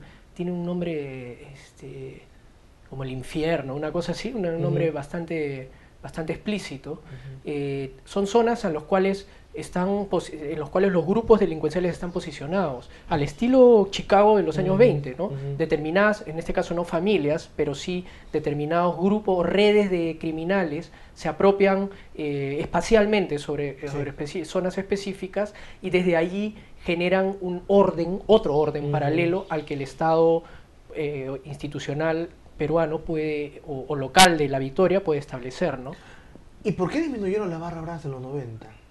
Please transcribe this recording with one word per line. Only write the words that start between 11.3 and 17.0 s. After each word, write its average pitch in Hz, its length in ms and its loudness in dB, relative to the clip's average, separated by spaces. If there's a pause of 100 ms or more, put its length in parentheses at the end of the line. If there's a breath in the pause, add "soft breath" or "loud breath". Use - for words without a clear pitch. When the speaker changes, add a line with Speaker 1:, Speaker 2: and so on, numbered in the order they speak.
Speaker 1:
delincuenciales 165 520 0
están 175 200 -8
posicionados, 147 800 -4 (180 loud breath)
al 156 140 0
estilo 233 720 6
Chicago 208 440 6
de 202 60 4
los 156 160 0
años 180 140 2
Speaker 2:
Ujú, 190 80 4
Speaker 1:
veinte, 143 360 4
¿no? 175 100 -4
Speaker 2:
ujú. 143 100 -6 (240)
Speaker 1:
Determinadas, 165 640 2
en 156 140 -8
este - 140 -4
caso 175 200 0
no 175 120 0
familias, 165 720 0